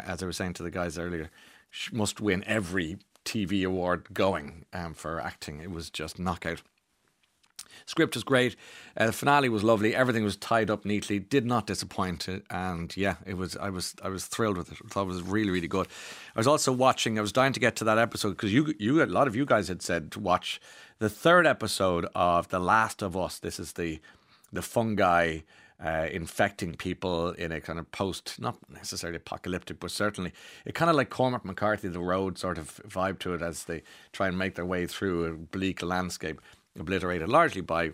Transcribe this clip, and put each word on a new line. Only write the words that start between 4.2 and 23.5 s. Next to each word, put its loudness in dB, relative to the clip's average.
um, -8
for -6
acting. -10
It -10
was -8
just -8
knockout. -2
Script 2
was -4
great. 4
Uh, 4
the 4
finale 6
was 2
lovely. 6
Everything 4
was 0
tied 2
up 0
neatly. 0
Did 2
not 0
disappoint. -4
Uh, -6
and -4
yeah, 2
it -6
was. -6
I -6
was. -6
I -4
was -6
thrilled 0
with -8
it. -16
I -18
thought -2
it -4
was -4
really, 0
really 0
good. 0
I -2
was 4
also 4
watching. 4
I 2
was -2
dying 4
to -4
get 4
to -2
that 4
episode 0
'cause -2
you, 4
you, 2
a 2
lot 4
of -4
you -2
guys 4
had -6
said -2
to -10
watch 2
the 2
third 6
episode 2
of 2
The 0
Last 2
of -4
Us. -4
This -8